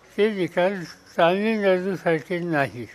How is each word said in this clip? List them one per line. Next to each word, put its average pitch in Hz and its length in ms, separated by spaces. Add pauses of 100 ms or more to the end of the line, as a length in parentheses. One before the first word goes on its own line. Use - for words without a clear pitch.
(160)
ते 214 160
निकाल 185 500 (340)
तामिळनाडूसारखे 185 1200
नाही 139 560